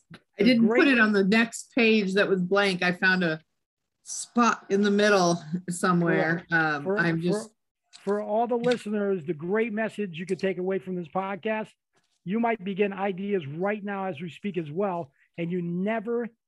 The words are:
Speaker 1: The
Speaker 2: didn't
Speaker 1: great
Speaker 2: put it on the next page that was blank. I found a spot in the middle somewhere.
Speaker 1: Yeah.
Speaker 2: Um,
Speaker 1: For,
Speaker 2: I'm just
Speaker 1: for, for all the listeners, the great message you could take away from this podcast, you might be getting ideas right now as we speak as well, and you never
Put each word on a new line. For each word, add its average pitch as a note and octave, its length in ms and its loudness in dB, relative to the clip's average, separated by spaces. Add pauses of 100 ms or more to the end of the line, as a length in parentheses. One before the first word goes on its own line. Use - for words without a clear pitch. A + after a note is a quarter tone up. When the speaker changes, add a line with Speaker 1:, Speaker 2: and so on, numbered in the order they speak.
(380)
Speaker 1:
The G3+ 60 2
Speaker 2:
didn't A#3 220 6
Speaker 1:
great A#3 140 4
Speaker 2:
put D4+ 80 6
it B3 100 4
on G#3+ 140 4
the G3 100 4
next A3+ 500 0
page A3 420 2
that G3 140 4
was F#3 140 2
blank. F#3+ 400 2
I F3+ 120 2
found F#3 280 2
a D#3+ 180 0 (600)
spot - 680 0
in G3 120 2
the G3+ 80 4
middle G3 500 4 (300)
somewhere. E3+ 800 2
Speaker 1:
Yeah. D#3+ 280 2
Speaker 2:
Um, C#3 40 -8
Speaker 1:
For, G3 160 -2
Speaker 2:
I'm E3 240 0
just G#3 280 -2 (520)
Speaker 1:
for, G3+ 140 -2
for G#3 60 -4
all G#3+ 260 0
the A#3+ 80 0
listeners, G#3 680 0
the E3 100 -4
great G3+ 380 -2
message G#3 460 -6
you F3+ 80 -10
could F#3 140 -4
take F#3+ 180 -2
away F#3+ 220 -4
from F#3 160 -8
this F3 100 -8
podcast, G3+ 600 -6 (560)
you G#3 160 -2
might A3+ 240 -2
be G3 100 -6
getting G3+ 240 -2
ideas G3 480 -4
right F#3+ 380 -4
now G3 220 -6
as D#3 140 -6
we F3 100 -10
speak F#3 280 -8
as D#3 100 -6
well, E3+ 440 -6 (260)
and E3+ 140 -6
you F3+ 100 -4
never G#3+ 640 -4 (220)